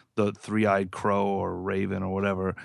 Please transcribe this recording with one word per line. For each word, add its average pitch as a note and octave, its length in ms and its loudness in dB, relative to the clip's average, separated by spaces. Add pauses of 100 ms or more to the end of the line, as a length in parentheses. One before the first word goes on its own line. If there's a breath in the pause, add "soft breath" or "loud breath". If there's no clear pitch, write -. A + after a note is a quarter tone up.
(160 loud breath)
the G#2 160 2
three-eyed G2+ 580 2
crow G2+ 360 0
or F#2 300 -2
raven F#2+ 460 -2
or F#2 100 -4
whatever F#2+ 520 0